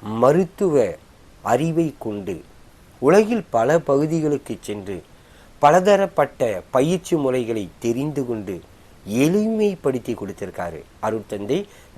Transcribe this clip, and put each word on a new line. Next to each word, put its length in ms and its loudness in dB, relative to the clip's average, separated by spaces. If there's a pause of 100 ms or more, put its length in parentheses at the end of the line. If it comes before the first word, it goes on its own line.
மருத்துவ 920 2 (480)
அறிவை 580 0
கொண்டு 420 -8 (580)
உலகில் 500 4
பல 300 2
பகுதிகளுக்கு 800 -2
சென்று 420 -10 (560)
பலதரப்பட்ட 1000 4 (100)
பயிற்சி 440 0
முறைகளை 540 -2 (100)
தெரிந்து 460 -4
கொண்டு 360 -8 (480)
எளிமைப்படுத்தி 1080 0
கொடுத்திருக்காரு 680 -10 (220)
அருட்தந்தை 640 -6 (320)